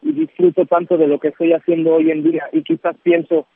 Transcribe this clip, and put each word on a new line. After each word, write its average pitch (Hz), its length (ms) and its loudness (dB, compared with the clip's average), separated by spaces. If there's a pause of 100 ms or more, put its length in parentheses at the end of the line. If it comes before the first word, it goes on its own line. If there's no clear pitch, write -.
y 311 100 -4
disfruto - 540 0
tanto 175 300 0
de 160 100 4
lo 143 140 0
que 156 80 -2
estoy 165 240 0
haciendo 165 420 0
hoy 160 160 2
en 156 140 -4
día 160 280 -2
y 156 100 -2
quizás 165 400 -4
pienso 170 540 0